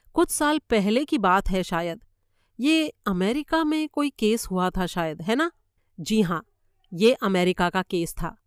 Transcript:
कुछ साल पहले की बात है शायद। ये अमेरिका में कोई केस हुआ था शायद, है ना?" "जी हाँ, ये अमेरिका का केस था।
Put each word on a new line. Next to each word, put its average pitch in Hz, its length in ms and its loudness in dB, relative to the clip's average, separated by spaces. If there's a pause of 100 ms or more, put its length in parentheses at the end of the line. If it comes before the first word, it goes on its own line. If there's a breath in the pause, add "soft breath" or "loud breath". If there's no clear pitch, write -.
(120)
कुछ 339 180 2
साल 302 280 0
पहले 220 460 0
की 294 140 -2
बात 190 300 2
है 185 140 0
शायद। 170 420 -6 (560)
ये 311 320 2 (140)
अमेरिका 233 580 0
में 311 240 0
कोई 294 220 -2
केस 226 360 0
हुआ 185 240 -2
था 180 160 -2
शायद, 165 360 -4
है 214 140 0
ना?" 330 160 0 (480)
"जी 214 200 0
हाँ, 170 240 -2 (480)
ये 190 220 4
अमेरिका 185 560 0
का 185 120 -4
केस 170 300 -4
था। - 240 -8 (100)